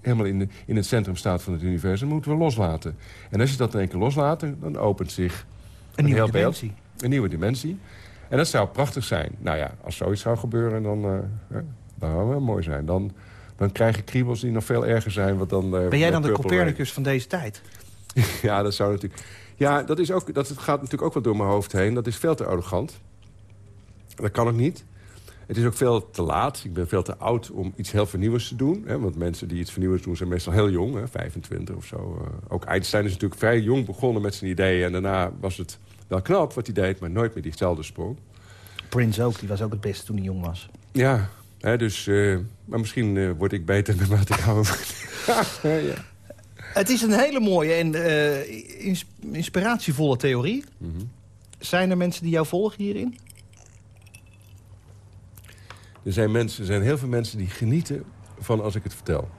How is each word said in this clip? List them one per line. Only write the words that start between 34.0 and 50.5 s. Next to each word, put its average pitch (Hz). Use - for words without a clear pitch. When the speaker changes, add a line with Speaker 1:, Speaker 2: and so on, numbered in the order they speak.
Speaker 1:
met 101
zijn 95
ideeën. 92
En 87
daarna 92
was 95
het -
wel 92
knap 170
wat -
hij 107
deed, 95
maar 82
nooit 110
meer 82
diezelfde 80
sprong. 98
Speaker 2:
Prince 117
ook, 120
die 104
was 101
ook 110
het 104
beste 104
toen 107
hij 95
jong 95
was. 85
Speaker 1:
Ja, 127
hè, 110
dus, 113
eh, 101
maar 117
misschien, 107
eh, 95
word 95
ik 87
beter 98
<laughs> -
naarmate 98
ik 85
ouder 107
word. 95
<laughs> -
Ja. 151
Speaker 2:
Het 196
is 240
een 220
hele 269
mooie 175
en, 165
eh, 147
ins-, 185
inspiratievolle 156
theorie. 139